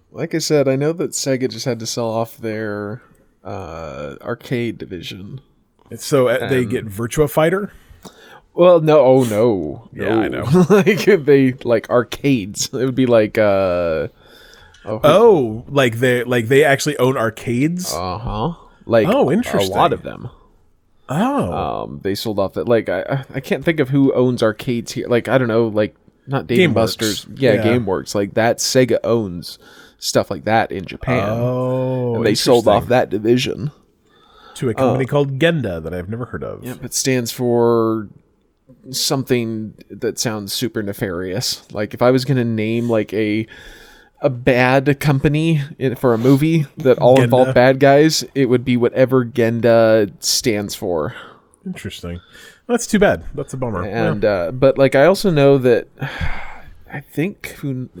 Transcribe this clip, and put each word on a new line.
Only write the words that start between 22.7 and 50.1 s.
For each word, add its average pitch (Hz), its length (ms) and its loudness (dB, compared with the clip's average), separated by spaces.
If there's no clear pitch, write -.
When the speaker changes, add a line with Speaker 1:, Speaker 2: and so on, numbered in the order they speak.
Speaker 1:
I, 92 140 -2
I, 135 220 -6
I 131 60 -6
can't 139 240 -6
think 160 160 0
of 127 80 0
who 135 260 2
owns 127 280 0
arcades 117 500 -4
here. - 160 -8
Like, 117 200 0
I 131 80 2
don't 127 120 2
know, 113 180 2
like, 107 300 -2
not 131 200 -4
Dave 117 140 0
and 170 120 4
Speaker 2:
GameWorks. - 20 -2
Speaker 1:
Buster's. 110 600 -2
Yeah, 123 200 2
Speaker 2:
Yeah. 120 100 0
Speaker 1:
GameWorks. 107 500 -2
Like, 101 200 -2
that 113 240 0
Sega 123 460 2
owns 98 540 -4
stuff - 320 -2
like 71 140 -8
that 110 260 0
in 95 140 -8
Japan. - 460 -4
Speaker 2:
Oh, 127 840 -4
Speaker 1:
And 117 100 0
they 107 80 2
sold 117 340 4
off 107 160 4
Speaker 2:
interesting. - 60 -14
Speaker 1:
that 120 200 2
division. 113 600 -2
Speaker 2:
To 127 120 -4
a 107 60 -2
company 131 320 0
Speaker 1:
Uh, - 20 -10
Speaker 2:
called 139 320 -2
Genda 123 420 0
that 80 100 -8
I've 90 160 -8
never 117 180 -10
heard 71 180 -10
of. 50 180 -12
Speaker 1:
Yep, 123 220 -14
it 120 100 -14
stands 127 380 -2
for 117 760 0
something 117 840 -4
that 101 280 -6
sounds 107 340 -6
super 113 300 -4
nefarious. 95 800 -6
Like, 104 220 -6
if 110 80 -8
I 123 80 4
was 131 140 2
gonna 127 200 0
name, 117 440 -2
like, 110 260 0
a, 107 320 -2
a 143 100 0
bad 127 680 2
company 151 600 0
in, 131 180 -2
for 120 180 2
a 110 40 0
movie 143 480 4
that 131 200 4
all 131 220 6
involved 127 300 4
Speaker 2:
Genda. 127 40 -4
Speaker 1:
bad 131 260 4
guys, 143 440 4
it 135 120 2
would 123 180 2
be 127 120 0
whatever 123 480 2
Genda 113 840 2